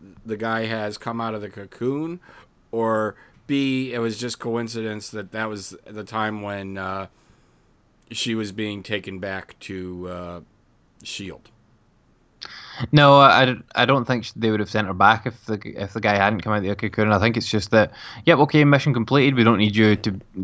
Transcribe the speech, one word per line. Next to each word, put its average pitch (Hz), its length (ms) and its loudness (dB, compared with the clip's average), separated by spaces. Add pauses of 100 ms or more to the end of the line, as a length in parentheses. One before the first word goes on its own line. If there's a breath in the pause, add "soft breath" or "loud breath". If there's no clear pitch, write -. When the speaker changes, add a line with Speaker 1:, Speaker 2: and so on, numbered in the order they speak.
(240)
Speaker 1:
the 110 140 -8
guy 113 260 -4
has 107 320 -6
come 117 240 -8
out 113 140 -6
of 107 80 -10
the 104 80 -12
cocoon, 139 720 -8 (520 soft breath)
or 110 440 -2 (300 soft breath)
B, 135 460 -2
it 120 60 -6
was 113 200 -4
just 120 220 -8
coincidence 113 720 -6
that 101 220 -12
that 110 160 -6
was 101 280 -12 (100)
the 107 180 -14
time 107 380 -4
when, 98 360 -8
uh, 95 300 -8 (1000)
she 117 240 -4
was 110 160 -4
being 104 320 -8
taken 98 360 -8
back 95 420 -10
to, 90 480 -10
uh, 87 320 -12 (640)
shield? - 480 -14 (1400 loud breath)
Speaker 2:
No, 143 280 8
I, 127 360 6 (180)
I 120 100 2
don't 127 220 2
think 123 180 -2
sh-, - 100 -14
they 113 160 0
would 107 100 0
have 101 100 -6
sent 107 160 -2
her 95 80 -6
back 101 320 4
if - 180 -10
the, 107 160 -6 (200)
if 101 120 -8
the 113 80 -8
guy 104 160 2
hadn't 98 240 2
come 107 140 -2
out 104 40 0
of 98 60 -4
the 98 100 -2
cocoon. 107 380 0
I 101 60 6
think 113 180 2
it's 113 140 -4
just 107 220 -2
that, 110 200 6 (320 loud breath)
yep, 160 140 6
okay, 151 260 6
mission 143 300 4
completed. 131 400 2
We 120 100 6
don't 113 140 6
need 104 180 2
you 107 200 6
to, 98 220 -4 (260)